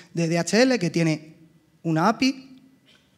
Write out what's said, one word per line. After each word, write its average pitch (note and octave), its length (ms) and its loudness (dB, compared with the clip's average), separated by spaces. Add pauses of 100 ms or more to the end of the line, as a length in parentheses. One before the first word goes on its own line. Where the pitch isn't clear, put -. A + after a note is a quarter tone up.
(160)
de E3 120 -2
D E3+ 120 0
H G3 240 2
L B3+ 160 2
que E3+ 100 -2
tiene D#3+ 460 -2 (480)
una E3 260 2
api, C4 500 -4 (580)